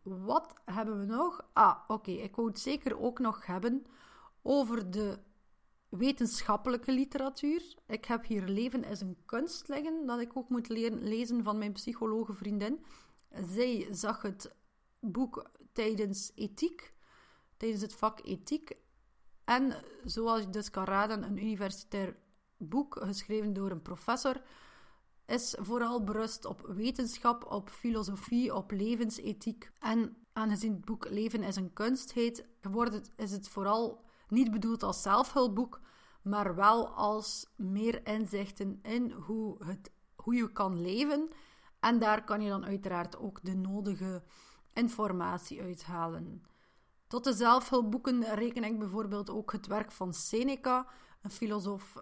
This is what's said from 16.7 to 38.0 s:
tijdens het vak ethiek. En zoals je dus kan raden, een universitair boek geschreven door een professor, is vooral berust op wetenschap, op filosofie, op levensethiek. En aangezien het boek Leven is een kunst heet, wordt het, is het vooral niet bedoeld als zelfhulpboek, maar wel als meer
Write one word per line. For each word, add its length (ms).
tijdens 260
het 120
vak 300
ethiek. 540
En 340
zoals 360
je 100
dus 200
kan 140
raden, 380
een 160
universitair 760
boek 460
geschreven 500
door 180
een 120
professor, 600
is 340
vooral 440
berust 400
op 220
wetenschap, 800
op 260
filosofie, 840
op 160
levensethiek. 1080
En 380
aangezien 400
het 120
boek 240
Leven 340
is 140
een 160
kunst 400
heet, 340
wordt 320
het, 240
is 140
het 180
vooral 560
niet 220
bedoeld 320
als 200
zelfhulpboek, 800
maar 320
wel 340
als 580
meer 500